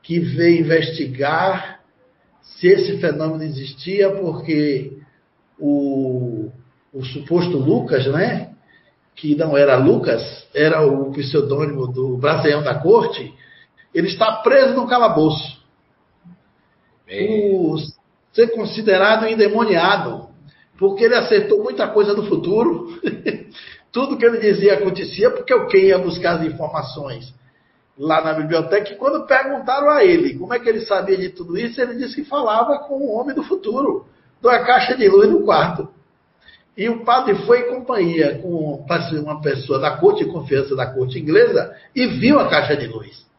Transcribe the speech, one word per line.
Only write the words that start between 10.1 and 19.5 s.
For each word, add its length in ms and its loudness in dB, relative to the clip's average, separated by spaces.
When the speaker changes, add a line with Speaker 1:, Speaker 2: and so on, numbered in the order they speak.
Speaker 1:
era 280 2
o 300 2
pseudônimo 760 -2
do 300 -4
Braseião 460 0
da 120 -2
Corte, 580 2
ele 140 0
está 300 0
preso 360 4
no 140 -2
calabouço. 720 0
Speaker 2:
Bem. 460 -2
Speaker 1:
Por 280 0
ser 180 6
considerado 760 2
endemoniado, 1000 0